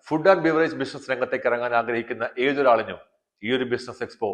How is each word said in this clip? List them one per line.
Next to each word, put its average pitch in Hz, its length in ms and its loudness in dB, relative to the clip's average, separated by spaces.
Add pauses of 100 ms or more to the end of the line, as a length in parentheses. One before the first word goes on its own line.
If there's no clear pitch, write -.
food 156 240 0
and 175 140 4
beverage 160 360 2
ബിസിനസ് 135 300 -8
രംഗത്തേക്ക് 127 380 -2
ഇറങ്ങാൻ 120 300 -2
ആഗ്രഹിക്കുന്ന 117 440 -4 (140)
ഏതൊരാളിനും 123 640 2 (460)
ഈ 117 100 -4
ഒരു 127 160 -2
ബിസിനസ് 120 340 -8
എക്സ്പോ - 280 -6